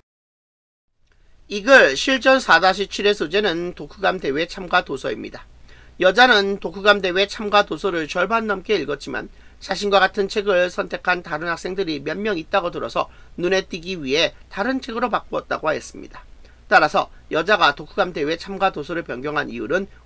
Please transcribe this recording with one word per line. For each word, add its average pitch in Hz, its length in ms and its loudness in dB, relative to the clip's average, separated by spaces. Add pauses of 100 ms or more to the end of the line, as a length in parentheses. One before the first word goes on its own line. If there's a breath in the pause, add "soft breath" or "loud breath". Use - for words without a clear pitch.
(1500)
이글 196 500 6
실전 262 420 4
사 165 200 4
다시 190 260 2
칠의 202 260 0
소재는 175 640 -2
독후감 180 460 -4
대회 156 260 -2
참가 180 400 -2
도서입니다. 113 580 -8 (560 soft breath)
여자는 196 600 4
독후감 196 420 2
대회 190 240 2
참가 208 400 0
도서를 165 420 -2
절반 214 380 0
넘게 202 300 -2
읽었지만 143 520 -6 (320 soft breath)
자신과 196 400 2
같은 190 280 2
책을 190 420 0
선택한 180 520 -4
다른 170 260 -6
학생들이 170 560 -4
몇 156 120 -6
명 202 220 -4
있다고 175 320 -4
들어서 143 400 -4 (260 soft breath)
눈에 180 260 0
띄기 180 400 -10
위해 139 320 0 (140 soft breath)
다른 254 320 -4
책으로 233 300 -4
바꾸었다고 - 580 -4
하였습니다. - 560 -6 (440 soft breath)
따라서 165 420 2 (200 soft breath)
여자가 165 440 2
독후감 175 400 -4
대회 160 240 -4
참가 190 340 -2
도서를 165 300 -6
변경한 139 480 -6
이유는 120 380 -4 (180 soft breath)